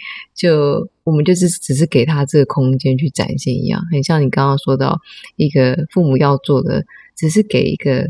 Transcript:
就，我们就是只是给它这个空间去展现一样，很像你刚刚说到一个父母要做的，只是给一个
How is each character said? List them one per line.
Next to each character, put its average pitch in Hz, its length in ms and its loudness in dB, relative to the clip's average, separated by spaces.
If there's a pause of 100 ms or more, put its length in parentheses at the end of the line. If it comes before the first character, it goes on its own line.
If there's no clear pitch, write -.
(340)
就， 151 560 0 (140)
我 165 80 0
们 151 120 2
就 180 120 4
是 180 140 2
只 - 260 -4
是 156 100 2
给 127 200 2
它 143 200 0
这 151 140 2
个 135 60 4
空 131 320 0
间 131 200 0
去 143 120 0
展 - 280 -8
现 131 160 -4
一 - 120 -4
样， - 260 -2
很 143 100 0
像 156 200 0
你 135 80 0
刚 139 180 0
刚 139 100 0
说 135 180 -2
到 135 240 -2 (360)
一 151 140 0
个 131 420 0
父 180 120 0
母 135 140 2
要 143 200 2
做 139 260 0
的， 151 200 -2 (320)
只 160 140 -2
是 208 140 2
给 135 200 0
一 131 120 -2
个 131 340 -2